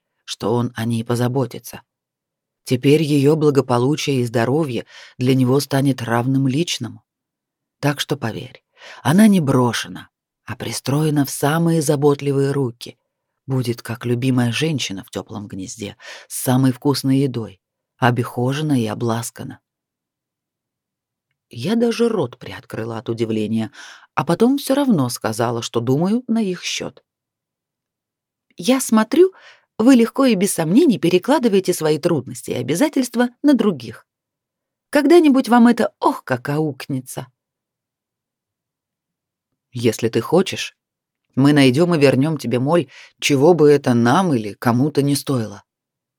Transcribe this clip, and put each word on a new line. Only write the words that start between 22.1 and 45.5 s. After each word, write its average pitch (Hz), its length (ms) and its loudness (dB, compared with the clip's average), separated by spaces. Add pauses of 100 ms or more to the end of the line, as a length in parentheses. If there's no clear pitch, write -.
приоткрыла - 600 -10
от 110 100 -10
удивления, 110 600 -2 (440)
а - 80 -2
потом 226 340 2
все 269 180 -2
равно 214 340 0
сказала, 117 520 -4
что - 200 -4
думаю 175 460 0
на 226 140 -2
их 185 220 -6
счет. - 400 -10 (1500)
«Я 240 240 0
смотрю, 254 540 2 (440)
вы 254 180 6
легко 233 300 2
и 233 100 4
без 185 180 0
сомнений 190 460 2
перекладываете 190 760 2
свои 156 240 0
трудности 139 540 -4
и 101 40 -4
обязательства 240 760 -2 (120)
на 294 120 2
других. 151 540 -2 (840)
Когда-нибудь 294 580 4
вам 240 180 8
это 226 320 0
ох - 240 -2
как 123 260 -6
аукнется». 143 800 -6 (2500)
«Если 117 380 -2
ты 117 120 -2
хочешь, - 560 -2 (580)
мы 139 180 4
найдем 147 420 4
и 151 40 0
вернем 139 380 2
тебе 120 220 -4
Моль, 143 280 0 (320)
чего 147 340 4
бы 151 160 6
это 143 240 4
нам 139 400 2
или 107 200 -4
кому-то 131 480 0
не 143 140 0
стоило», 110 480 -4 (560)